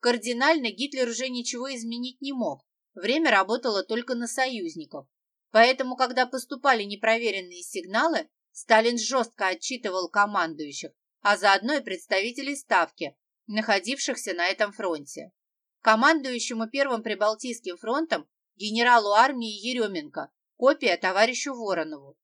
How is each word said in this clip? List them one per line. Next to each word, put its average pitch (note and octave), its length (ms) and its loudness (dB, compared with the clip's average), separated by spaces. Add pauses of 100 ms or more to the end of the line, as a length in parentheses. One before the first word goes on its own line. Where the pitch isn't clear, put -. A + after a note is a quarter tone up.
Кардинально A#3+ 680 0
Гитлер B3+ 360 -4
уже A#3 220 -6
ничего B3 440 -8
изменить A#3+ 460 -10
не C#4 140 -6
мог. G#3+ 320 -6 (300)
Время B3+ 360 0
работало G#3 520 2
только A#3+ 300 -4
на A#3 140 -6
союзников. F3 800 -6 (440)
Поэтому, B3+ 440 4
когда B3+ 300 2
поступали B3+ 580 0
непроверенные G3+ 800 -2
сигналы, G#3 640 -2 (240)
Сталин A#3 460 2
жёстко A3 500 -2
отчитывал F#3 640 -4
командующих, E3 800 -2 (300)
а G#3 160 4
заодно G3 380 4
и C#4+ 60 0
представителей A#3+ 760 -4
Ставки, E3+ 580 0 (320)
находившихся G#3+ 840 -2
на F3 160 0
этом G3+ 240 -2
фронте. E3 580 -8 (480)
Командующему A#3+ 880 2
Первым C4 360 -2
Прибалтийским G#3+ 720 -4
фронтом B3 500 -2 (300)
генералу A3 540 4
армии A3 540 2
Ерёменко, F#3+ 640 -4 (280)
копия B3+ 400 4
товарищу A3+ 560 0
Воронову. D#3 720 -6